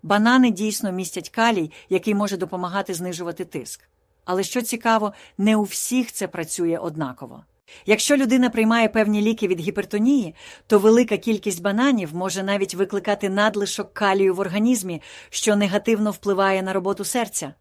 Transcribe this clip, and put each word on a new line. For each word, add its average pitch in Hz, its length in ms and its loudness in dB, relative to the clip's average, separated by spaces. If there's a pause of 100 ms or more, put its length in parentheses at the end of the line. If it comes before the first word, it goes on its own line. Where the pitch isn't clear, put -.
Банани 226 480 4
дійсно 208 420 -4
містять 180 380 -8
калій, 220 400 0 (180)
який 190 260 0
може 202 220 -2
допомагати 180 580 -6
знижувати 170 500 -8
тиск. - 440 -12 (360)
Але 185 180 -2
що 240 200 -2
цікаво, 226 500 0 (260)
не 214 180 4
у 214 60 2
всіх 240 500 -2
це 190 160 -6
працює 165 500 -4
однаково. 139 680 -8 (420)
Якщо 214 300 2
людина 254 340 4
приймає 220 380 2
певні 214 340 2
ліки 220 260 0
від 175 120 0
гіпертонії, 202 760 0 (320)
то 214 120 4
велика 226 380 6
кількість 202 460 -2
бананів 202 520 0
може 185 280 -4
навіть 196 320 -2
викликати 202 540 -2
надлишок 202 680 -2
калію 196 400 2
в 185 60 -6
організмі, 190 640 -2 (280)
що - 260 0
негативно 208 540 0
впливає 196 520 0
на 190 100 -4
роботу 190 320 -4
серця. 196 560 -6